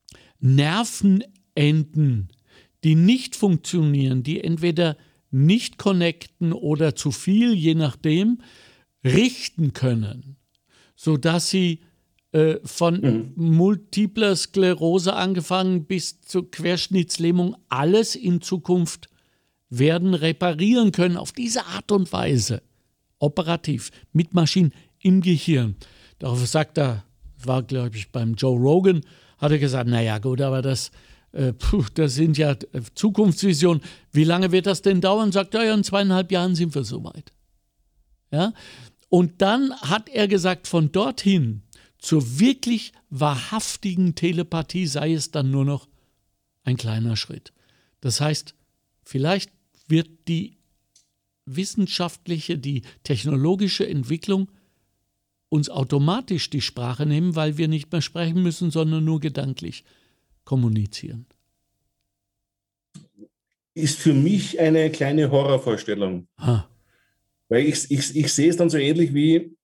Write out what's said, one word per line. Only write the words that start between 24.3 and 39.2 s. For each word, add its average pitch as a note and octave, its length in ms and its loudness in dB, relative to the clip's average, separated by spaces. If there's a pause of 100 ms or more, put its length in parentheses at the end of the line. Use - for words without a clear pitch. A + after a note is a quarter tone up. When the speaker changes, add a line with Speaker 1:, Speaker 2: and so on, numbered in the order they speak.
Speaker 1:
Maschinen E3+ 380 2 (280)
im F#3+ 220 4
Gehirn. D3 540 0 (420)
Darauf B2 280 -2
sagt D#3 320 -2
er, B2 260 -2 (380)
war, B2+ 200 -2
glaub B2 320 -6
ich, G#2 180 -12
beim A#2 220 -2
Joe B2 240 0
Rogan, E3+ 420 4 (380)
hat D3 140 0
er D3+ 60 2
gesagt, C3 320 -2
„Na A#2 120 2
ja, A2 160 -2
gut, B2+ 220 -4
aber C3+ 220 -2
das, C3+ 280 -4 (420)
äh, C3 200 -2
puh, E3+ 320 0 (100)
das D3+ 200 0
sind D#3 220 2
ja, D3 160 0
äh, B2 300 -8 (120)
Zukunftsvisionen. F#3 880 2 (300)
Wie D3+ 120 4
lange F3 280 2
wird F#3 140 2
das G3 160 -2
denn G3 180 2
dauern?“ G3+ 320 2
Sagt F#3+ 220 -2
er, A3+ 100 2
„Ja, A3 100 2
in G#3 100 2
zweieinhalb F#3+ 460 0
Jahren F#3 240 0
sind E3 200 -2
wir C#3 100 -4
soweit.“ A#2 480 -12 (960)
Ja? F3+ 220 0 (560)
Und F3 340 2